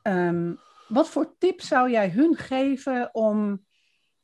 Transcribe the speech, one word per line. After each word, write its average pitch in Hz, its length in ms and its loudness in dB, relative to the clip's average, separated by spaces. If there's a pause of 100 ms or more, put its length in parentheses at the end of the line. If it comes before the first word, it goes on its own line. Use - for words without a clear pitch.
Ehm, 175 520 0 (340)
wat 269 200 2
voor - 300 -4
tip 359 220 0
zou 254 300 2
jij 208 200 2
hun 277 260 4
geven 262 800 -4
om, 214 500 0 (600)